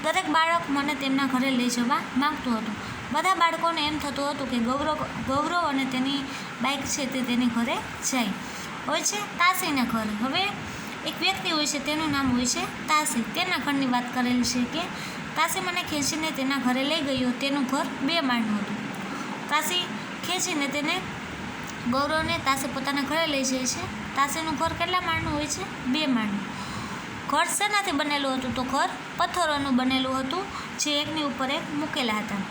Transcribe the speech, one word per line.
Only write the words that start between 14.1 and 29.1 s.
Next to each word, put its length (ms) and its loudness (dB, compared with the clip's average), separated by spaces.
કરેલી 280 4
છે 200 2
કે 160 -2
તાસી 240 2
મને 240 -2
ખેંચીને 480 0
તેના 260 0
ઘરે 260 2
લઈ 180 2
ગયો. 300 2
તેનું 320 0
ઘર 220 2
બે 200 2
માળનું 340 2
હતું. 220 -2
તાસી 380 0
ખેંચીને 400 0
તેને, 340 0
ગૌરવને 460 2
તાસી 300 0
પોતાના 340 -2
ઘરે 260 2
લઈ 160 2
જાય 220 0
છે. 500 -4
તાસીનું 400 0
ઘર 180 0
કેટલા 280 0
માળનું 320 0
હોય 140 0
છે? 380 -6
બે 220 2
માળનું. 320 2
ઘર 160 4
શેનાથી 460 0
બનેલું 440 0
હતું? 200 -2
તો 80 -2
ઘર 260 2